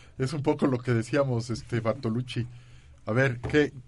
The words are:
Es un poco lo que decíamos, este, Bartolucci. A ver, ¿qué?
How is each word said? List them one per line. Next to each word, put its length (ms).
Es 160
un 100
poco 240
lo 120
que 140
decíamos, 560
este, 300
Bartolucci. 640
A 80
ver, 260
¿qué? 320